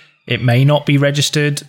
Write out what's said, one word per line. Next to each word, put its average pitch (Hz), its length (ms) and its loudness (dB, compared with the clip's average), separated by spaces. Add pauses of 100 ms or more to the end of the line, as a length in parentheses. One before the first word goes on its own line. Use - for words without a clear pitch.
(260)
it 120 160 -4
may 123 220 2
not 147 220 2
be 147 100 2
registered, 147 720 -2